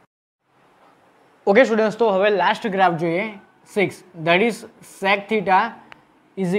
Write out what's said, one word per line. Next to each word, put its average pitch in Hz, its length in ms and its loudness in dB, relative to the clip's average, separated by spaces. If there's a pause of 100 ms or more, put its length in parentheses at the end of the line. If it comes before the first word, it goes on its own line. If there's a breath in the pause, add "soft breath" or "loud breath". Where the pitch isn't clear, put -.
(1500)
ઓકે 214 160 6
સ્ટુડન્ટ્સ, 214 340 0
તો 226 120 2
હવે 196 200 2
લાસ્ટ 196 380 0
ગ્રાફ 185 260 2
જોઈએ, 175 460 -4 (340)
સિક્સ, 185 300 -4 (200)
that 170 180 2
is 233 120 0 (500)
sec 196 160 0 (120)
theta 208 380 0 (760)
is 175 160 -2